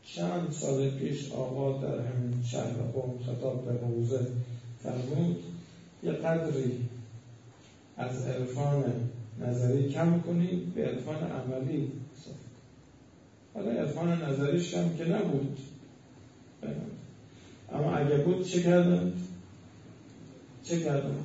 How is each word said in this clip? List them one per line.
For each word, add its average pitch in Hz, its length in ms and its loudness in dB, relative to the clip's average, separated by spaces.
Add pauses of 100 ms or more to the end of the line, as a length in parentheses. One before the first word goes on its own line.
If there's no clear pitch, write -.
چند 170 480 -2
سال 135 380 0
پیش 135 420 -4
آقا 135 500 -2
در - 160 -2
همین 123 540 0
شهر - 220 -2 (200)
قم 127 200 -2 (120)
خطاب 127 400 -2
به 120 60 -2 (160)
حوزه 120 320 2 (640)
فرمود: 147 600 0 (600)
«یه 170 80 0
قدری 151 680 0 (1160)
از 127 300 -4
عرفان 131 560 2 (580)
نظری 123 480 4
کم 170 380 4
کنید، 175 480 2
به 226 100 0
عرفان 131 300 -2
عملی 131 760 -2 (260)
اضافه - 220 -14 (1120)
کنید.» - 0 -
حالا 214 180 -2
عرفان 160 520 2
نظریش 143 500 2
هم 170 240 2
که 170 80 -2
نبود، 170 520 2 (2250)
اما 139 220 2
اگه 147 220 4
بود 180 280 4
چه 175 180 2
کردن؟ 175 500 6 (1500)
چه 170 160 0
کردن؟ 143 460 2